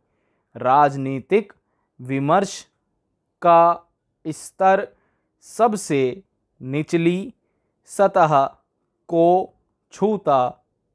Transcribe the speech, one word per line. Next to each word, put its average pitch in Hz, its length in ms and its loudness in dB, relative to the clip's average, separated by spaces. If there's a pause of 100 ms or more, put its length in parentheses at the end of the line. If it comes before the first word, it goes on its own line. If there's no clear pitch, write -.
(560)
राजनीतिक 139 960 0 (460)
विमर्श 139 640 -2 (800)
का 170 480 2 (360)
स्तर 190 600 -2 (580)
सबसे 190 800 -2 (380)
निचली 165 720 -4 (560)
सतह 165 540 2 (640)
को 170 440 0 (380)
छूता 156 760 -2 (300)